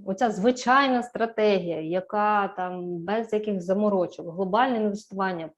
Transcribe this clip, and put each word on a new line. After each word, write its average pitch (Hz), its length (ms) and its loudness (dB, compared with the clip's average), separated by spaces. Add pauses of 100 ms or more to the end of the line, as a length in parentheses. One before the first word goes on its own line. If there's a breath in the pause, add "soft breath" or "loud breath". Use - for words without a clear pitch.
оця 196 240 0
звичайна 247 720 2
стратегія, 208 760 0
яка 196 680 0
там 180 500 -6
без 214 340 -4
яких 214 280 -2
заморочок, 185 760 0
глобальне 214 420 2
інвестування, 190 800 -4